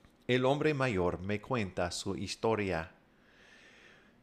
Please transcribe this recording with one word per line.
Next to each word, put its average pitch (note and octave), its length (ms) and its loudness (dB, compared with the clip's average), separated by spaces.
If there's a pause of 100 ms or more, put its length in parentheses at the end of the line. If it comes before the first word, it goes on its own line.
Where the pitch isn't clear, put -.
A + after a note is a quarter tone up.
(260)
El B2+ 180 2
hombre D3 280 4
mayor F#2 480 0
me G2+ 200 -4
cuenta F#2+ 500 -2
su - 260 -4
historia. G2 760 -2 (1300)